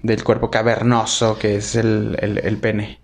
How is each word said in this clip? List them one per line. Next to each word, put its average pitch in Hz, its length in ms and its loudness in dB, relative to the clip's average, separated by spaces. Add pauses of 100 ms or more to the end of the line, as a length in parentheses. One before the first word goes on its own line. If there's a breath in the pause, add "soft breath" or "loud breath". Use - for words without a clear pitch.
del 110 220 0
cuerpo 113 260 0
cavernoso 113 880 2
que 104 180 0
es 107 200 -4
el, 107 460 2
el, 101 160 -2
el 104 180 -2
pene. 104 480 -4